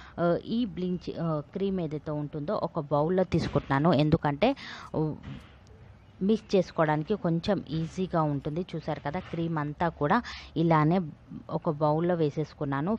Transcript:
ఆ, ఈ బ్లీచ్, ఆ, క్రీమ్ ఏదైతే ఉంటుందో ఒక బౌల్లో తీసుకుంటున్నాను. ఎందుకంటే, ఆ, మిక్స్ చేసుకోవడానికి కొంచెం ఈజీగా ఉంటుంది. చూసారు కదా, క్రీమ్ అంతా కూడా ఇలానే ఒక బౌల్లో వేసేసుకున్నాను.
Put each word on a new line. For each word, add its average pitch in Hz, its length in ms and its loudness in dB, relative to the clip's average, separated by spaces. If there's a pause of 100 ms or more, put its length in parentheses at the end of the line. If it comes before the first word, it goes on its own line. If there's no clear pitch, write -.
(200)
ఆ, 170 240 2
ఈ 233 200 -2
బ్లీచ్, 180 560 -4
ఆ, 160 220 -2 (100)
క్రీమ్ 190 280 -2
ఏదైతే 156 300 -6
ఉంటుందో 147 440 -6
ఒక - 260 -2
బౌల్లో 156 440 2
తీసుకుంటున్నాను. 147 680 2
ఎందుకంటే, 151 640 2 (400)
ఆ, 151 180 0 (1080)
మిక్స్ 208 340 2
చేసుకోవడానికి 156 580 2
కొంచెం 170 560 0
ఈజీగా 165 520 -2
ఉంటుంది. 151 440 -2 (100)
చూసారు 156 240 -6
కదా, 147 200 -6
క్రీమ్ 165 380 -4
అంతా 151 300 -2
కూడా 170 340 2 (340)
ఇలానే 160 440 6 (500)
ఒక 165 200 -2
బౌల్లో 156 440 2
వేసేసుకున్నాను. 151 840 -2